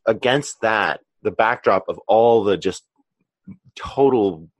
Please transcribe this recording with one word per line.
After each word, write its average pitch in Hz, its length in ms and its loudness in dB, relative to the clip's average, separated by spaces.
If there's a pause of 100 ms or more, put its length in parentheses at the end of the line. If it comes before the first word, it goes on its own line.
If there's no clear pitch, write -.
against 120 540 -2
that, 104 400 -2 (220)
the 107 80 -4
backdrop 110 580 0
of 85 180 -8
all 113 380 4
the 98 140 0
just 90 260 -6 (920)
total 101 760 0 (120)